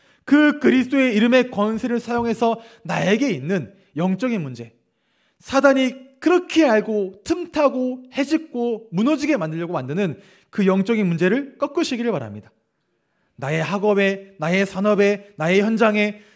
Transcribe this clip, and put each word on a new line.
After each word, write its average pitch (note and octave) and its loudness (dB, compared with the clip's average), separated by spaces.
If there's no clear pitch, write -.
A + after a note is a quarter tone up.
그 D4 4
그리스도의 B3+ 2
이름의 A#3+ 4
권세를 A3 -2
사용해서 A#3 -2
나에게 F#3 0
있는 D3+ -4
영적인 F#3+ -2
문제, A#2+ -12
사단이 C4+ 0
그렇게 F4 2
알고 G#3+ 0
틈타고 C#4 -2
해집고 B3 -4
무너지게 C#4 0
만들려고 E3 -4
만드는 D3+ -4
그 G3+ -2
영적인 G3 2
문제를 F#3 0
꺾으시기를 C4+ -4
바랍니다. G#2+ -10
나의 D3+ -4
학업에, G3 -2
나의 F3 0
산업에, G3+ 0
나의 F3 0
현장에 G#3 0